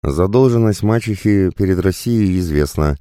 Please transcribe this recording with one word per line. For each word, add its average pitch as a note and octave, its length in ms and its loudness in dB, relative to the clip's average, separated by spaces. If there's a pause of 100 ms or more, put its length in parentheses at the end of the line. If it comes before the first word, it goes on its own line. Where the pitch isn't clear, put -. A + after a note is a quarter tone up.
Задолженность G#2+ 800 2
мачехи G#2 680 0
перед F#2+ 280 0
Россией F#2+ 600 0
известна D2 600 -2